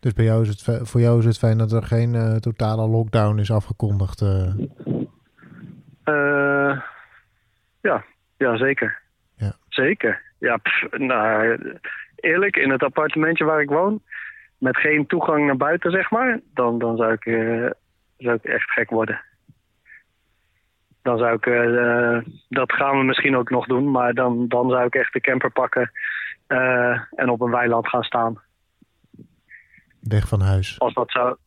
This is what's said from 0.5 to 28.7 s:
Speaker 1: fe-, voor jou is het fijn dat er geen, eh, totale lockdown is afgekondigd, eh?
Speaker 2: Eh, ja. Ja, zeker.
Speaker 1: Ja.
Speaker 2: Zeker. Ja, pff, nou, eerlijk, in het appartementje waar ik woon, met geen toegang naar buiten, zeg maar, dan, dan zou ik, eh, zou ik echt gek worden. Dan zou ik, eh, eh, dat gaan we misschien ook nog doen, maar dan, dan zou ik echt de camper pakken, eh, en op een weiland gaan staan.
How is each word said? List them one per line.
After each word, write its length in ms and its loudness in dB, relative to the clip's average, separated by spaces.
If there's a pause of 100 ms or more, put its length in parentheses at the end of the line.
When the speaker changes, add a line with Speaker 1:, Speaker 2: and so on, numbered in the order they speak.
Speaker 1:
fe-, 240 -4
voor 140 0
jou 180 6
is 60 4
het 140 4
fijn 200 2
dat 140 0
er 100 2
geen, 320 0
eh, 220 0
totale 520 -2
lockdown 500 2
is 120 0
afgekondigd, 680 -2
eh? 280 0 (1600)
Speaker 2:
Eh, 760 2 (1000)
ja. 240 -2 (320)
Ja, 200 0
zeker. 440 -2 (340)
Speaker 1:
Ja. 180 -4 (160)
Speaker 2:
Zeker. 540 0 (160)
Ja, 180 0
pff, 340 -2
nou, 680 0 (580)
eerlijk, 400 0
in 140 2
het 120 0
appartementje 600 0
waar 160 2
ik 80 0
woon, 340 0 (560)
met 180 0
geen 300 2
toegang 400 0
naar 100 2
buiten, 340 0
zeg 200 -2
maar, 300 0 (140)
dan, 240 0
dan 180 -2
zou 160 2
ik, 140 -4
eh, 440 -2 (480)
zou 180 0
ik 80 -6
echt 260 -4
gek 200 -2
worden. 300 -2 (1800)
Dan 160 0
zou 180 2
ik, 100 -2
eh, 720 2
eh, 80 -4 (240)
dat 240 -2
gaan 260 0
we 60 2
misschien 320 0
ook 140 -2
nog 160 -2
doen, 240 0
maar 240 2
dan, 340 0
dan 220 2
zou 160 2
ik 80 -2
echt 180 0
de 80 -4
camper 300 0
pakken, 400 0 (560)
eh, 540 0 (140)
en 140 -2
op 120 0
een 100 0
weiland 380 0
gaan 160 0
staan. 360 -2 (1600)